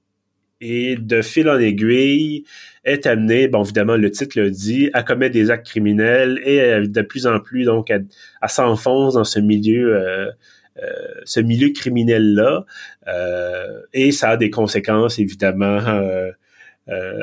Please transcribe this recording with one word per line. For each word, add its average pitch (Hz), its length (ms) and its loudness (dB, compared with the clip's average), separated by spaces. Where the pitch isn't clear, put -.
Et 120 360 -4
de 113 260 -2
fil 156 280 0
en 135 100 2
aiguille, 135 840 2
est 143 220 -2
amenée, 117 420 2
bon, 104 160 2
évidemment, 104 340 0
le 104 120 2
titre 135 300 -6
le 101 100 2
dit, 110 440 -2
à 123 100 -2
commettre 127 300 0
des 113 180 2
actes 117 160 -4
criminels 113 760 2
et, 139 180 4
euh, 107 260 4
de 104 140 -2
plus 123 260 -4
en 110 120 2
plus, 127 260 -4
donc, 113 240 0
elle, 101 180 -2
elle 107 80 -2
s'enfonce 127 680 2
dans 110 100 2
ce 107 140 -4
milieu, 107 560 2
euh, 95 360 -4
euh, - 40 -10
ce - 160 -2
milieu 117 280 2
criminel-là. 117 960 2
Euh, 90 760 -6
et 135 180 2
ça 127 180 0
a 113 80 2
des 110 120 2
conséquences, 110 680 0
évidemment, 101 680 0
euh, 95 460 -2
euh, 95 340 -8